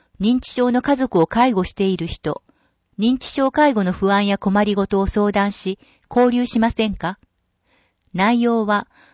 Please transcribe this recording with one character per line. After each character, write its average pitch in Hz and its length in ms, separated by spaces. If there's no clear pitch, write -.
認 240 200
知 - 120
症 247 200
の 247 100
家 285 140
族 262 240
を 160 80
介 247 260
護 185 100
し - 100
て 202 120
い 190 120
る 165 100
人、 - 360
認 247 180
知 - 100
症 269 240
介 294 220
護 208 100
の 185 100
不 196 180
安 202 160
や 196 100
困 202 260
り 208 120
ご 196 100
と 196 140
を 196 80
相 208 240
談 202 200
し、 196 280
交 247 220
流 247 140
し 240 140
ま 226 120
せ 220 180
ん 190 60
か？ 180 240
内 220 280
容 233 240
は、 208 220